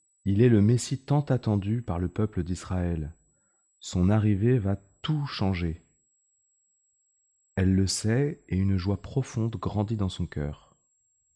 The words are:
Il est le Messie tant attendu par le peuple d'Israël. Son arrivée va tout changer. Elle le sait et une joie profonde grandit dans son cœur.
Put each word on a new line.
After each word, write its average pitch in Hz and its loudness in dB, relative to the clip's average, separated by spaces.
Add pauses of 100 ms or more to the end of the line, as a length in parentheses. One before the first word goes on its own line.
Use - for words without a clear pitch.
(240)
Il 98 2
est 127 8
le 110 8
Messie 120 2
tant 143 0
attendu 110 0
par 87 -6
le 90 0
peuple 104 -2
d'Israël. 87 -4 (680)
Son 92 0
arrivée 107 2
va 98 -2 (240)
tout 151 -2
changer. 87 -4 (1700)
Elle 95 4
le 95 4
sait 131 -2
et 90 -4
une 95 2
joie 95 -2
profonde 113 -4
grandit 104 -4
dans 101 -2
son 90 -4
cœur. - -8 (580)